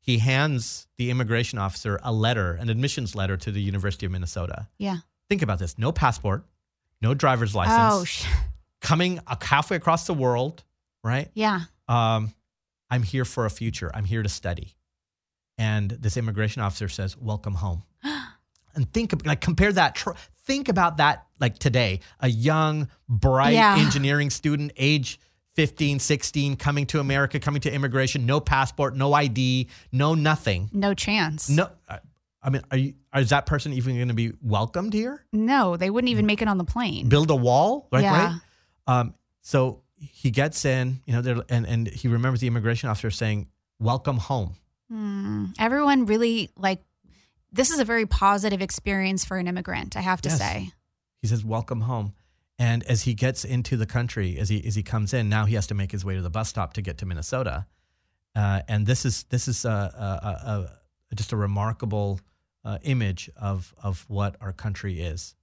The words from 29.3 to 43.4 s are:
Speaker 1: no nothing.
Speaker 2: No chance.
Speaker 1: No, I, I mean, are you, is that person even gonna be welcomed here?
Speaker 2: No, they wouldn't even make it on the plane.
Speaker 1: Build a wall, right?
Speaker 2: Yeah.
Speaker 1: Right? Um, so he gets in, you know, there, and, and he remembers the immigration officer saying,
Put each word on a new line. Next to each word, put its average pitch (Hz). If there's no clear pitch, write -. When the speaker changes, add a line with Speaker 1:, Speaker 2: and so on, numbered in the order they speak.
Speaker 1:
no 143
nothing. 131
Speaker 2:
No 202
chance. 160
Speaker 1:
No, 156
I, 107
I 135
mean, 135
are 131
you, 135
is 131
that 143
person 151
even 127
gonna 123
be 113
welcomed 117
here? 233
Speaker 2:
No, 220
they 185
wouldn't 247
even 214
make 208
it 226
on 202
the 175
plane. 190
Speaker 1:
Build 147
a 143
wall, 147
right? 127
Speaker 2:
Yeah. 170
Speaker 1:
Right? 127
Um, 117
so 131
he 143
gets 135
in, 131
you 127
know, 120
there, 123
and, 117
and 113
he -
remembers 120
the 127
immigration 117
officer 107
saying, 107